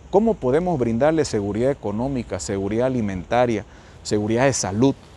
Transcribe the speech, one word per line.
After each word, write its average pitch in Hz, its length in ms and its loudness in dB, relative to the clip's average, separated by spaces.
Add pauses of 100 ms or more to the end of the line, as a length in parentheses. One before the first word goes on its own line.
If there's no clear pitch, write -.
(100)
¿cómo 214 240 4
podemos 160 440 0
brindarle 131 460 2
seguridad 107 460 0
económica, 113 680 -4
seguridad 101 480 -2
alimentaria, 113 800 0 (400)
seguridad 110 400 0
de 139 80 4
salud 113 420 0 (220)